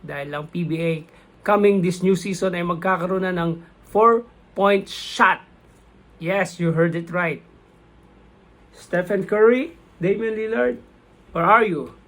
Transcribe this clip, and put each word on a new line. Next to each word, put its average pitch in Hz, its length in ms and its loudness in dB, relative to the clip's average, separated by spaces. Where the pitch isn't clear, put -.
Dahil 143 320 -10
ang 151 160 -10
P 175 80 -4
B 160 160 -4
A, 165 240 -2
coming 202 400 4
this 180 240 -2
new 190 80 4
season, 185 400 -2
ay 175 80 -4
magkakaroon 180 640 -2
na 185 80 -2
ng 165 240 -2
four-point 202 960 2
shot. - 560 0
Yes, 180 400 -2
you 165 160 0
heard 165 160 2
it 170 160 -8
right. 170 320 -4
Stephen 180 560 -4
Curry, 233 480 2
Damian 214 400 -2
Lillard, 220 400 -2
where 165 160 0
are 226 160 6
you? 147 320 -6